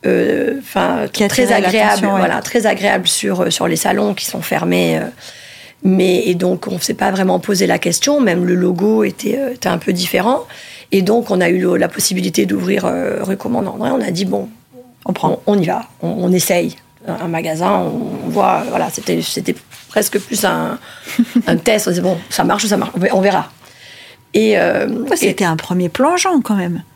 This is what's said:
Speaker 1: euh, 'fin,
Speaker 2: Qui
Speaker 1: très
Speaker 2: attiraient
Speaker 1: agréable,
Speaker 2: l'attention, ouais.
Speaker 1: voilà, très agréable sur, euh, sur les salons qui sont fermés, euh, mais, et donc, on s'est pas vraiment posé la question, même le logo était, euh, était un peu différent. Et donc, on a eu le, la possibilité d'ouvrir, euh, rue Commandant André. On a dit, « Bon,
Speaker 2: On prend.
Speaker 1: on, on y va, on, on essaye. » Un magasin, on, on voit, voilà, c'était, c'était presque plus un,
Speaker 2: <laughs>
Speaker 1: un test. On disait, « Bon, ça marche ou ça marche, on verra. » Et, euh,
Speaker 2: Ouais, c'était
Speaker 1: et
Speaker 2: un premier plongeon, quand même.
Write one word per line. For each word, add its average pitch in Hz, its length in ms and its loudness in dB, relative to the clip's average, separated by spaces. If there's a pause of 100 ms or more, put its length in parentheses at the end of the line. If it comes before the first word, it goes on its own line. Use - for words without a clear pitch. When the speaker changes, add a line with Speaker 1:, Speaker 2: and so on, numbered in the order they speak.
Speaker 1:
euh, - 560 2
'fin, - 500 -2
Speaker 2:
Qui 208 140 2
Speaker 1:
très 254 160 2
Speaker 2:
attiraient 240 120 4 (120)
Speaker 1:
agréable, 214 220 4
Speaker 2:
l'attention, 202 240 2
ouais. 196 80 2
Speaker 1:
voilà, 170 200 0
très 233 260 0
agréable 190 420 2
sur, 196 320 0
euh, 175 100 2
sur - 160 -2
les 170 100 0
salons 202 380 0
qui - 120 -8
sont - 160 -6
fermés, 170 560 0
euh, 170 80 -4 (760)
mais, 185 440 4
et 180 80 2
donc, 180 340 -2
on 185 120 -4
s'est - 140 -4
pas - 160 0
vraiment 185 280 2
posé 185 280 0
la 180 120 2
question, 277 420 0
même 180 260 2
le 180 80 2
logo 185 500 2
était, 214 340 -2
euh, 269 140 -4
était 262 160 -4
un 180 100 0
peu 196 140 -2
différent. 185 480 0 (500)
Et 196 120 4
donc, 226 280 2
on 185 100 2
a 175 100 2
eu 180 100 2
le, 180 160 2
la 190 120 2
possibilité 185 580 0
d'ouvrir, 190 400 0
euh, 180 360 -2
rue 190 140 -2
Commandant 208 380 -4
André. - 160 -4
On 262 100 0
a - 100 -4
dit, « 180 160 -2
Bon, 196 220 -4 (560)
Speaker 2:
On - 80 -4
prend. - 340 -2
Speaker 1:
on, 208 80 4
on 202 60 4
y 156 60 0
va, 190 180 -2 (180)
on, 170 60 -4
on 180 240 0
essaye. » 180 440 0 (300)
Un 170 220 -6
magasin, 165 440 -2 (120)
on, - 420 -6
on - 40 -4
voit, 190 400 2
voilà, 165 200 -2
c'était, 170 320 -2
c'était - 320 -4 (340)
presque 208 300 0
plus 208 260 -4
un, 165 340 0 (340)
Speaker 2:
<laughs> - 340 0
Speaker 1:
un 170 100 2
test. 208 300 2
On - 40 0
disait, « 175 120 0
Bon, 180 140 2 (140)
ça - 120 -2
marche 208 220 2
ou 214 40 -2
ça 196 100 2
marche, - 140 -2 (200)
on 190 80 2
verra. » 190 320 0 (840)
Et, 214 240 4
euh, - 300 2
Speaker 2:
Ouais, - 280 -2
c'était 190 280 0
Speaker 1:
et - 20 2
Speaker 2:
un 165 100 2
premier 175 320 -2
plongeon, 339 520 2
quand 214 160 0
même. 175 260 -2 (140)